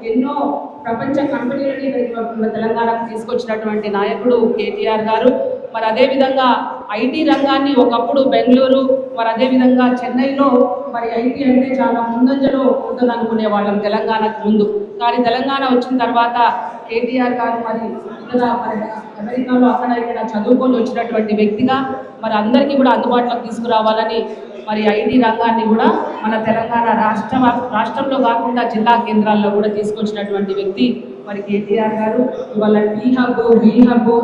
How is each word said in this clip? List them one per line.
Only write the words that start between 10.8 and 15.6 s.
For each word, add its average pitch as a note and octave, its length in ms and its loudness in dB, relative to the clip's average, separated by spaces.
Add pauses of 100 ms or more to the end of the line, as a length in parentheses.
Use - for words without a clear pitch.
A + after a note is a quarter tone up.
మరి A3+ 140 -4 (140)
ఐటీ B3+ 180 -2 (100)
అంటే B3+ 180 4 (120)
చాలా A3+ 200 0 (120)
ముందంజలో C4+ 500 2 (260)
ఉంటుందనుకునే A3+ 680 0
వాళ్ళం G3+ 320 0
తెలంగాణకు A3 600 -2
ముందు. G#3 200 4 (360)
కానీ A#3+ 160 0 (100)
తెలంగాణ C4 340 0 (120)